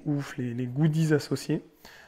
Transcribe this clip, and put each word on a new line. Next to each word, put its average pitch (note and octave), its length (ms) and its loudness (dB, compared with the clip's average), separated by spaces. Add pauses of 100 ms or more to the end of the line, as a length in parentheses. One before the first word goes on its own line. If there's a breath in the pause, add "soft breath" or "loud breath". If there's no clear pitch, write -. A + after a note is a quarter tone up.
ouf, C#3+ 320 -2
les, B2 160 -4
les B2 120 -2
goodies D#3 460 2
associés. C#3+ 500 0 (460 soft breath)